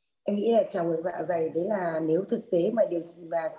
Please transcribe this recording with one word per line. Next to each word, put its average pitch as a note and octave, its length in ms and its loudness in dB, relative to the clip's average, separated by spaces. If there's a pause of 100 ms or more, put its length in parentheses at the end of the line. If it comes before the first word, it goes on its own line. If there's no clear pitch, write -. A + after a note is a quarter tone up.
(240)
Em G#3 120 -2
nghĩ G#3 180 2
là G#3+ 160 6
trào F3 160 -2
ngược E3 180 0
dạ E3+ 200 -4
dày D#3+ 260 0
đấy D#3+ 200 -2
là F3 300 -2
nếu D#3+ 300 2
thực - 220 -4
tế F3+ 200 2
mà A3 180 4
điều E3+ 180 -2
trị - 220 -18
và E3 300 -2